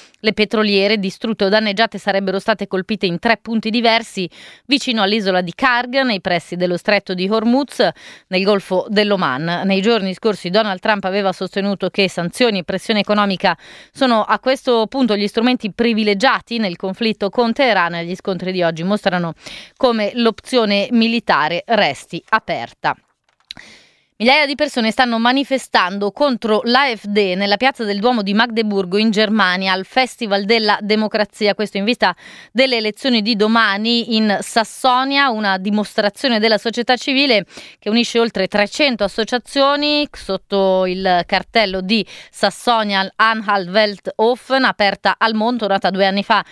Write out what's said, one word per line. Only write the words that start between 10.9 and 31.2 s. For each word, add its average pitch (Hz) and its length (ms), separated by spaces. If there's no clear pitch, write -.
aveva 190 280
sostenuto 190 580
che 196 180
sanzioni 185 520
e 165 40
pressione 202 360
economica 196 580
sono 240 300
a 208 160
questo 247 480
punto 226 300
gli 208 100
strumenti 220 460
privilegiati 226 880
nel 185 180
conflitto 202 520
con 233 240
Teheran. 190 500
Gli 170 120
scontri 185 380
di 185 100
oggi 165 220
mostrano 180 480
come 226 380
l'opzione 220 800
militare 185 760
resti 180 600
aperta. 151 680
Migliaia 277 320
di 285 80
persone 240 380
stanno 240 260
manifestando 226 960
contro 233 500
l'A 247 320
F 208 120
D 202 280
nella 202 220
piazza 254 260
del 202 160
Duomo 226 240
di 196 120
Magdeburgo 208 600
in 220 140
Germania 190 600
al 185 120
Festival 208 600
della 214 360
Democrazia. 208 760